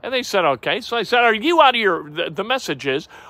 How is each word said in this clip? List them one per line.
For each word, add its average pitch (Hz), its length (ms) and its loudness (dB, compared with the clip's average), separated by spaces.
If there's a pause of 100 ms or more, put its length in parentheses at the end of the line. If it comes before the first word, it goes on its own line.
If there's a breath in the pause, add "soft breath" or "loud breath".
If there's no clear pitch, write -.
And 247 100 -6
they 254 80 -2
said, 190 220 0
"Okay." 143 380 0
So - 160 -6
I 220 60 -2
said, 240 200 2
"Are 233 100 4
you 311 280 2
out 254 140 8
of 233 60 -2
your," 160 280 0
the, 160 200 -6
the 160 140 -8
message 214 420 -4
is, 139 220 -2 (220 loud breath)